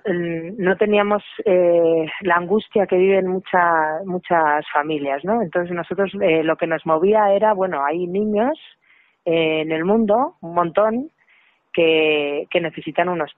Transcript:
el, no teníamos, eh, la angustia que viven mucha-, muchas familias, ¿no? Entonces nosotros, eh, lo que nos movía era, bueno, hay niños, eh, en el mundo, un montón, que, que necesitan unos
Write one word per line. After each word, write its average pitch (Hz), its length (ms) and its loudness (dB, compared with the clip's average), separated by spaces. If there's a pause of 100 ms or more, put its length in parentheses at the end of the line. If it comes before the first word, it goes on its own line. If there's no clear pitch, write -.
el, 170 540 -4
no 185 180 0
teníamos, 208 480 2 (200)
eh, 170 640 4 (140)
la 175 160 0
angustia 190 500 0
que 185 100 0
viven 190 300 2
mucha-, 170 800 0
muchas 165 680 0
familias, 143 520 -4
¿no? 220 180 -2
Entonces 175 320 -4
nosotros, 180 460 -4
eh, 160 240 2
lo 160 120 0
que 170 120 -4
nos 160 180 -6
movía 196 460 2
era, 208 220 2
bueno, 180 300 -2
hay 170 220 -2
niños, 214 500 -2 (680)
eh, 160 380 0
en 160 100 -6
el 160 120 -2
mundo, 226 580 0
un 170 120 -12
montón, 214 560 0 (640)
que, 156 760 2
que 175 100 0
necesitan 165 480 -4
unos 165 300 -4